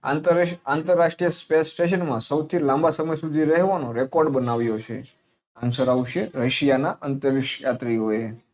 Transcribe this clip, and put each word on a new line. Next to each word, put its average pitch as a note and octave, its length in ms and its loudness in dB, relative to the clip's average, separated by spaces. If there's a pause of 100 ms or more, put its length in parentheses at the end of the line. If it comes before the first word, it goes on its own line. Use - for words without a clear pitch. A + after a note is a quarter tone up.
આંતરરાષ્ટ્ર-, E3+ 600 0
આંતરરાષ્ટ્રીય E3 640 0
સ્પેસ D#3 360 0
સ્ટેશનમાં E3+ 540 0
સૌથી D#3 380 -2
લાંબા D3+ 320 2
સમય D#3+ 240 -2
સુધી D#3 300 -2
રહેવાનો E3 480 2
રેકોર્ડ C3 360 0
બનાવ્યો A#2+ 500 0
છે? A2 360 -12 (420)
આન્સર B2 320 0
આવશે B2+ 460 0
રશિયાના C3+ 560 2
અંતરિક્ષ C3+ 720 -2
યાત્રીઓએ. A2+ 680 -2 (220)